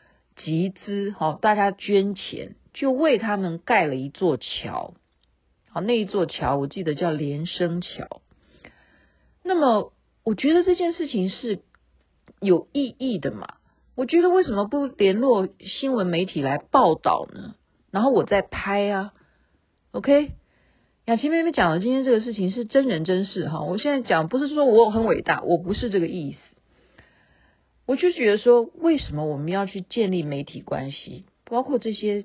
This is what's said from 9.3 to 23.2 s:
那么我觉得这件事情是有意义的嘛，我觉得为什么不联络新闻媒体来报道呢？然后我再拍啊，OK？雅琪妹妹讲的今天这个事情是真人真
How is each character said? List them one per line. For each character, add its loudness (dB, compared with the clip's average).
那 -2
么 2
我 0
觉 2
得 4
这 2
件 0
事 -6
情 -2
是 -6
有 2
意 -4
义 -4
的 -4
嘛， -12
我 -4
觉 4
得 4
为 6
什 -6
么 0
不 -2
联 2
络 4
新 -4
闻 0
媒 0
体 -4
来 0
报 4
道 0
呢？ -16
然 0
后 4
我 4
再 2
拍 -2
啊， -4
OK？ 4
雅 0
琪 0
妹 2
妹 0
讲 2
的 2
今 0
天 0
这 0
个 4
事 -6
情 -2
是 -6
真 2
人 -2
真 0